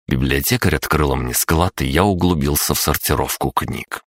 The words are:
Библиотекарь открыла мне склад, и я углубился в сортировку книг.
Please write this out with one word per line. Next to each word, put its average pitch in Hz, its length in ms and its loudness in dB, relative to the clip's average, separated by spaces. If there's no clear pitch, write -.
Библиотекарь 71 680 2
открыла 73 400 0
мне 62 180 -4
склад, 85 480 0
и 69 40 0
я 69 180 2
углубился 87 680 2
в 69 60 -2
сортировку - 720 -2
книг. - 600 -6